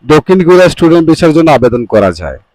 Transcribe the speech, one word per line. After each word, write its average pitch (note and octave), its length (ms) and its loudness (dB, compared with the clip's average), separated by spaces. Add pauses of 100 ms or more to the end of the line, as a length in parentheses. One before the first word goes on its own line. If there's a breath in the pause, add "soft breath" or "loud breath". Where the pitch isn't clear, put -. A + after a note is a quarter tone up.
দক্ষিণ D3+ 440 0
কোরিয়া F3+ 260 4
স্টুডেন্ট E3 360 0
ভিসার D#3+ 280 0
জন্য E3 200 0
আবেদন A#2+ 260 -2 (100)
করা G2+ 260 0
যায়। C#2+ 200 -14 (160)